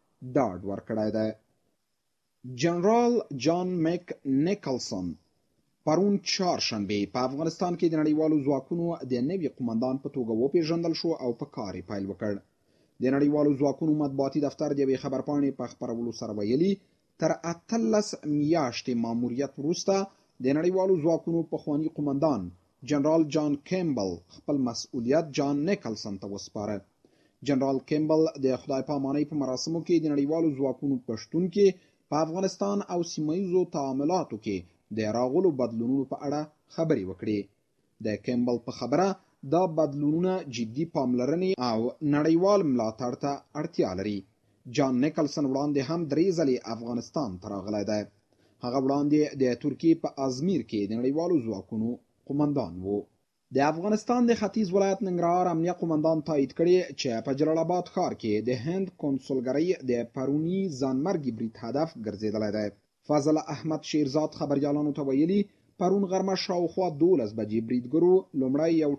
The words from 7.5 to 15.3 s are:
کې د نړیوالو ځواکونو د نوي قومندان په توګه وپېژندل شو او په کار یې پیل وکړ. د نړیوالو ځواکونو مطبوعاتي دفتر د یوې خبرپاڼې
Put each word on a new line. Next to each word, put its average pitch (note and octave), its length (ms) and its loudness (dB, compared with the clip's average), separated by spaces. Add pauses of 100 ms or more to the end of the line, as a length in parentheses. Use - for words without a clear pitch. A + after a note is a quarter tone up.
کې F3+ 80 4
د D#3+ 140 0
نړیوالو D3+ 440 2
ځواکونو E3+ 400 0 (240)
د B2 180 0
نوي F3 200 -2 (100)
قومندان B2+ 480 -2
په - 100 -8
توګه A#2 220 -2
وپېژندل D#3+ 640 2
شو E3 120 0 (100)
او B2 60 0 (100)
په C#3+ 60 -6 (120)
کار G2+ 160 -6
یې F#2 180 -10
پیل G2 140 -4
وکړ. G2+ 280 -4 (680)
د - 20 2 (140)
نړیوالو D3 420 4
ځواکونو D3+ 460 2
مطبوعاتي C#3 420 0
دفتر D3 240 -4
د C#3 120 0
یوې C3 200 2
خبرپاڼې C#3 540 0